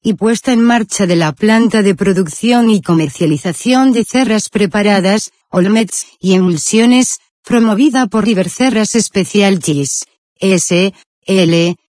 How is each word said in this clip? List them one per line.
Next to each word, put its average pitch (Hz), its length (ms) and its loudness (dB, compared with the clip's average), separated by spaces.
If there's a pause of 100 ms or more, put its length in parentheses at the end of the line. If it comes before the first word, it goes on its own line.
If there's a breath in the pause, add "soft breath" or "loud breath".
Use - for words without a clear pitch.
y 208 140 -2
puesta 226 360 -2
en 233 100 2
marcha 233 460 0
de 175 80 0
la 160 160 0
planta 220 520 0
de 196 120 2
producción 202 760 0
y 202 120 2
comercialización 170 1120 0
de 226 100 0
cerras 233 460 -2
preparadas, 202 840 0 (180)
Olmets, 196 580 0 (120 loud breath)
y 185 140 0
emulsiones, 214 880 2 (260)
promovida 233 600 0
por 208 180 -2
River 185 240 0
Cerras 220 400 -2 (100)
Specialties, 196 1040 -2 (340)
S 190 560 0 (320 soft breath)
L 170 500 2 (160)